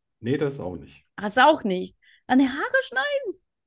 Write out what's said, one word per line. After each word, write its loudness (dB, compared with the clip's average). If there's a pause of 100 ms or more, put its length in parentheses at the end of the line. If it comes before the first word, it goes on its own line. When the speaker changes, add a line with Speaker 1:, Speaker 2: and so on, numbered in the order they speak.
(200)
Speaker 1:
Nee, -2
das -4
auch -8
nicht. -20 (140)
Speaker 2:
Hast -2
auch 6
nicht? -4 (320)
Deine 4
Haare -2
schneiden? -4 (280)